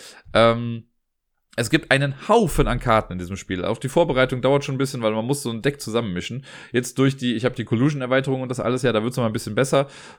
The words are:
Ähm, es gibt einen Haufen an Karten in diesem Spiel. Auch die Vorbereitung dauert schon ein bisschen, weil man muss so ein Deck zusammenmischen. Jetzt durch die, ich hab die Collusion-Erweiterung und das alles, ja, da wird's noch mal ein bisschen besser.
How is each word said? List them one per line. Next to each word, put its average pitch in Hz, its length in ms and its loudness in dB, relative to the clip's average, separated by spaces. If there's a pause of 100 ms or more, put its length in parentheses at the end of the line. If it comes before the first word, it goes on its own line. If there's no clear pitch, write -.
(340)
Ähm, 117 520 2 (680)
es 117 140 -2
gibt - 220 2
einen 139 360 -2
Haufen 208 400 4
an 120 120 -2
Karten 110 340 0
in 90 60 -8
diesem 90 180 -8
Spiel. 90 260 -6
Auch 104 140 -2
die 135 120 -6
Vorbereitung 131 520 2
dauert 139 240 2
schon 139 100 -6
ein - 20 -6
bisschen, 135 240 -2
weil 110 120 0
man 110 120 -2
muss 113 160 -2
so 117 80 -4
ein 113 120 -6
Deck - 180 -2
zusammenmischen. 113 640 -4 (280)
Jetzt 123 260 -2
durch 135 180 4
die, 123 200 -2
ich 113 100 -2
hab 120 100 0
die 117 80 -6
Collusion-Erweiterung 131 800 0
und 127 80 -8
das 120 100 -6
alles, 123 220 0
ja, 123 100 2
da 107 120 2
wird's 123 140 -2
noch 123 60 0
mal 110 60 2
ein 107 40 -6
bisschen 107 220 -4
besser. 139 320 2 (320)